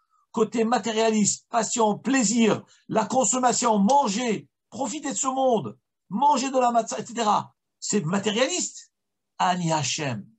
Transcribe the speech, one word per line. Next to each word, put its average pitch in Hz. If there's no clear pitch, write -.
côté 226
matérialiste, 220
passion, 214
plaisir, 226
la 208
consommation, 247
manger, 220
profiter 262
de 202
ce 277
monde, 254
manger 262
de 262
la 247
matzah, 233
et -
cetera, 208
c'est 202
matérialiste. 214
Ani 180
Hashem, 143